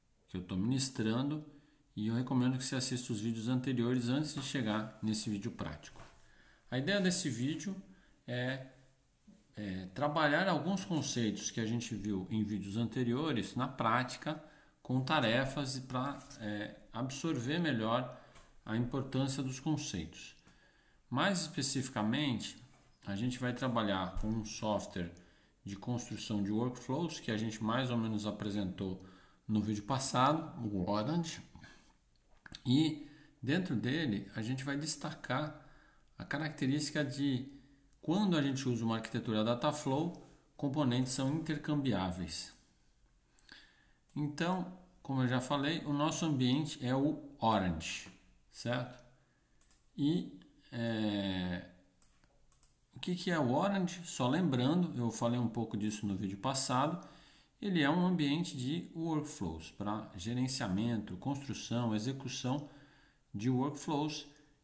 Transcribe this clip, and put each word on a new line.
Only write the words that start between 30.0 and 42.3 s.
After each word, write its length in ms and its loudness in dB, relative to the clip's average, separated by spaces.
o 240 -2
Orange. 540 0
E 440 4
dentro 340 2
dele 600 0
a 80 -2
gente 200 -2
vai 140 -2
destacar 880 -4
a 80 -12
característica 800 0
de 480 0
quando 380 4
a 40 4
gente 280 2
usa 160 2
uma 120 2
arquitetura 460 0
Dataflow, 880 0
componentes 580 2
são 200 2
intercambiáveis. 1200 -2